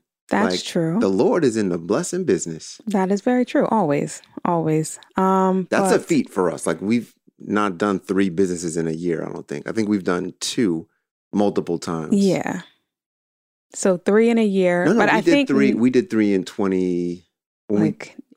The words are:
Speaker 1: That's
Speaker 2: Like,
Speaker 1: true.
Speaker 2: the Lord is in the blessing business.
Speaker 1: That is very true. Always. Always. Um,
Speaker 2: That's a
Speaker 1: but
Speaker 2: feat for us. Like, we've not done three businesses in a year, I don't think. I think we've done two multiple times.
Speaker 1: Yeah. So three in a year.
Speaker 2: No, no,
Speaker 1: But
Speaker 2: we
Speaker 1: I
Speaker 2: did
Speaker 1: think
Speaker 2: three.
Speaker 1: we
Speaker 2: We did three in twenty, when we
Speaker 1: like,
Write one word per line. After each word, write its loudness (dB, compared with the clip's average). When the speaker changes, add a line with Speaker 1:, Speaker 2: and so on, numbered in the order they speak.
Speaker 1:
That's 0
Speaker 2:
Like, -4
Speaker 1:
true. -2
Speaker 2:
the 2
Lord 2
is 2
in 0
the -2
blessing -4
business. -4
Speaker 1:
That 0
is -2
very 0
true. 0
Always. 0
Always. -2
Um, 2
Speaker 2:
That's 2
a 4
Speaker 1:
but -12
Speaker 2:
feat 0
for 0
us. -6
Like, -2
we've -2
not -2
done 0
three 0
businesses -2
in -2
a -4
year, -4
I -8
don't -12
think. -10
I -6
think -2
we've 0
done -2
two -2
multiple -2
times. -6
Speaker 1:
Yeah. 0
So 0
three 4
in 2
a 2
year. 2
Speaker 2:
No, 4
no, 4
Speaker 1:
But 4
Speaker 2:
we 4
Speaker 1:
I 0
Speaker 2:
did 2
Speaker 1:
think 4
Speaker 2:
three. 4
Speaker 1:
we 0
Speaker 2:
We 4
did 2
three 2
in 2
twenty, -2
when 0
we 4
Speaker 1:
like, -8